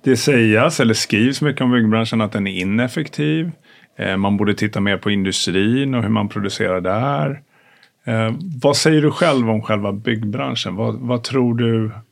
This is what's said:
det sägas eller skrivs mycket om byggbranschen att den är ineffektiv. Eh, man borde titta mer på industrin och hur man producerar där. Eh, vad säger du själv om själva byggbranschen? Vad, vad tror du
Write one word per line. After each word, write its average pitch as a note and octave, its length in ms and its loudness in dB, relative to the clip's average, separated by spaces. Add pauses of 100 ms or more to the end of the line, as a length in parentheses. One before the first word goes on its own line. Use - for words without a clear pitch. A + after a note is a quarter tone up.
det C3 120 4
sägas A#2+ 640 4
eller A2 140 4
skrivs A#2+ 480 0
mycket D3 200 0
om B2+ 100 2
byggbranschen A2+ 480 2
att G#2 120 -2
den G2+ 140 -2
är F#2+ 140 -4
ineffektiv. D3 880 -2 (480)
Eh, F#2+ 180 -4
man G2+ 200 0
borde G2+ 180 2
titta G#2 260 -2
mer G2 160 0
på G#2 140 -4
industrin G2+ 840 0
och A#2+ 80 0
hur G2+ 80 -2
man G#2+ 180 0
producerar G2 520 -2
där. C3+ 600 -2 (640)
Eh, A2+ 300 -2 (280)
vad C#3 140 4
säger D#3 260 4
du D3 80 4
själv C#3 400 2
om A2 120 0
själva G2+ 300 -2
byggbranschen? A2 840 -4
Vad, A2+ 180 -4
vad A#2+ 280 -4
tror B2 320 0
du A2+ 360 0 (220)